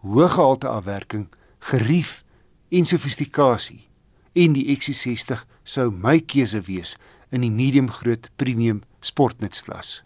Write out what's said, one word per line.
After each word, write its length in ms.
hoë 260
gehalte 380
afwerking, 600
gerief 640
en 160
sofistikasie. 1000
En 180
die 220
X 140
C 40
sestig 540
sou 280
my 280
keuse 420
wees 360
in 100
die 100
medium 380
groot 460
premium 460
sportnutsklas. 1080